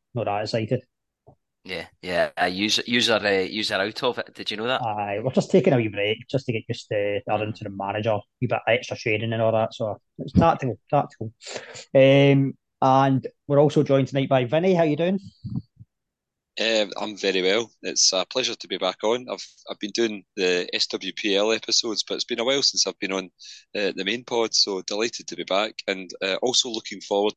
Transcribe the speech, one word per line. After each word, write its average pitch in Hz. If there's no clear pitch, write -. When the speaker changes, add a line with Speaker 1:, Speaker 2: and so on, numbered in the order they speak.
Speaker 1:
not 107
that 104
excited. 113
Speaker 2:
Yeah, 87
yeah. 87
Uh, 90
user, 98
user, 117
uh, 98
user 107
out 101
of 123
it. -
Did -
you 107
know 110
that? 127
Speaker 1:
Aye, 104
we're 131
just -
taking 180
a -
wee 113
break 104
just -
to 120
get 110
used -
to 101
our 107
interim 107
manager, 101
a 104
wee 123
bit 110
of 110
extra 120
training 113
and 113
all 113
that. 110
So 107
it's 156
tactical, 139
tactical. 123
Um, 139
and 135
we're 143
also 147
joined 135
tonight 135
by 131
Vinny. 170
How 170
you 151
doing? 180
Speaker 3:
Um, 107
I'm 104
very 92
well. 104
It's -
a 92
pleasure 120
to -
be 95
back 92
on. 123
I've, 98
I've 104
been 104
doing 107
the 90
S -
W 95
P 101
L 107
episodes, 110
but 98
it's -
been 117
a 117
while 135
since -
I've 92
been 95
on, 95
uh, 101
the 92
main 117
pod, 113
so 95
delighted 107
to 82
be 85
back, 98
and, 95
uh, 95
also 123
looking 110
forward 104